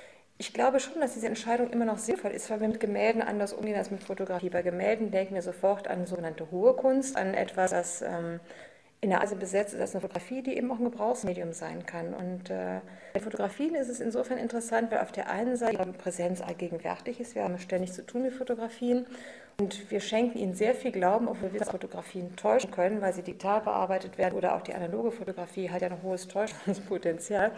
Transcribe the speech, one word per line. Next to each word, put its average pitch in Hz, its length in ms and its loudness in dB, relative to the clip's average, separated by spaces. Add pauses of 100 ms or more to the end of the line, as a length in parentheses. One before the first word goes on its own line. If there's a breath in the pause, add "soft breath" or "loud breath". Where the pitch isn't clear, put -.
(380 loud breath)
Ich - 160 -10
glaube 254 280 4
schon, - 180 -6
dass 254 140 2
diese 226 140 -2
Entscheidung 240 420 2
immer 240 160 2
noch 220 120 2
sinnvoll 277 340 0
ist, - 180 -6
weil 220 100 0
wir 220 80 2
mit 220 140 0
Gemälden 214 400 4
anders 208 320 0
umgehen 214 240 -2
als 196 120 -2
mit 196 140 -6
Fotografie. 185 460 -2
Bei 175 140 0
Gemälden 196 480 2
denken 190 240 2
wir 180 80 -2
sofort 196 440 2
an 180 200 -2
sogenannte 165 440 -6
hohe 208 220 8
Kunst, 262 420 4
an 190 200 2
etwas, 185 360 2
das... 175 300 0
Ähm, 170 400 -4 (580 loud breath)
in 208 100 2
der 185 120 6
Weise 202 140 0
besetzt 196 380 0
ist - 80 -2
als - 100 -2
eine 190 80 -2
Fotografie, 190 420 -4
die 262 140 -2
eben 247 160 0
auch 233 80 -4
ein 240 60 2
Gebrauchsmedium 208 640 0
sein 165 340 -8
kann. 170 280 -6
Und, 180 360 -6
äh, 185 300 -2 (340 loud breath)
bei 202 60 2
Fotografien 214 560 -2
ist 262 140 0
es 240 100 -6
insofern 240 380 -2
interessant, 233 540 0
weil - 80 2
auf - 120 -2
der - 180 -4
einen 240 280 0
Seite 226 160 2
ihre 185 180 0
Präsenz 180 480 -2
allgegenwärtig 175 800 -4
ist. 233 160 -8
Wir 214 80 0
haben 180 140 0
ständig 180 340 -2
zu - 140 -10
tun 240 160 -2
mit 262 100 2
Fotografien 247 720 0 (540 loud breath)
und - 320 -2
wir 202 80 2
schenken 233 380 2
ihnen 185 160 0
sehr 214 200 4
viel 240 200 -2
Glauben, 196 340 6
obwohl 190 240 -2
wir 196 40 -4
wissen, 208 100 0
dass - 60 -6
Fotografien 180 640 -8
täuschen 214 340 4
können, 196 300 2
weil 190 100 4
sie 180 120 -2
digital 196 360 0
bearbeitet 190 580 0
werden 180 180 2
oder 175 200 4
auch 175 60 0
die - 120 -8
analoge 202 380 -2
Fotografie 185 580 -6
hat 180 120 -2
ja 180 80 0
ein 170 120 -8
hohes 185 280 -4
Täuschungspotenzial. 196 1300 0